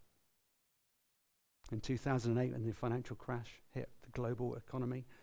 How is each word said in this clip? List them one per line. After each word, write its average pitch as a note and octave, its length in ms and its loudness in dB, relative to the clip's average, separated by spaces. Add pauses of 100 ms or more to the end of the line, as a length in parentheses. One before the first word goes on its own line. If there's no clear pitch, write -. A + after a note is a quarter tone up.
(1700)
In A2+ 80 0
two B2 200 2
thousand B2 320 4
and A#2 80 6
eight, B2+ 140 4
when B2 100 0
the A2+ 100 2
financial A#2+ 420 0
crash A#2+ 540 -6
hit - 220 -4 (100)
the - 80 -18
global A#2+ 460 0
economy, B2+ 500 -2 (180)